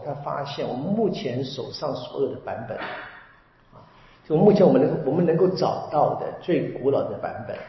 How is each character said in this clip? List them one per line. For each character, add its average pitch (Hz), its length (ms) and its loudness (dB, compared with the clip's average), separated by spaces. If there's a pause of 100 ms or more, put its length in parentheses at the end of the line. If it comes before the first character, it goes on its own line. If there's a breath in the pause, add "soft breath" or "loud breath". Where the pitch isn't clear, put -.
他 143 80 -6
发 143 320 -6
现 139 220 -6
我 113 60 -4
们 127 100 -4
目 202 260 2
前 131 340 -4
手 127 280 -8
上 143 240 -6
所 - 260 -6
有 135 80 2
的 - 60 -8 (100)
版 107 240 -8
本， 107 80 -8
啊， - 1040 -14 (460 soft breath)
就 156 100 2
目 196 160 8
前 190 120 8
我 160 60 8
们 - 100 6
能， - 240 2
我 131 60 0
们 175 140 2
能 165 100 4
够 185 120 4
找 - 440 -2
到 147 240 2
的 - 120 -8 (140)
最 - 280 0
古 127 220 -2
老 - 180 2
的 104 80 -8
版 87 300 -8
本， 101 100 -8 (120)